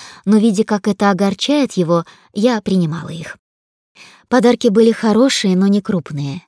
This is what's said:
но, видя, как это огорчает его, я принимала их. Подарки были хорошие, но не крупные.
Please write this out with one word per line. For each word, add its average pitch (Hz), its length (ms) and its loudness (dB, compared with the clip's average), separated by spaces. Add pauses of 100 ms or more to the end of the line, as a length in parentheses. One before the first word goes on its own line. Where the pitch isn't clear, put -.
(240)
но, 208 120 2
видя, 214 280 2
как 208 220 -4
это 202 240 0
огорчает 202 640 -2
его, 170 320 0 (280)
я 220 280 0
принимала 170 480 -2
их. 160 280 -14 (920)
Подарки 240 400 2
были 226 240 4
хорошие, 220 640 0
но 190 100 2
не 202 140 2
крупные. 151 680 -6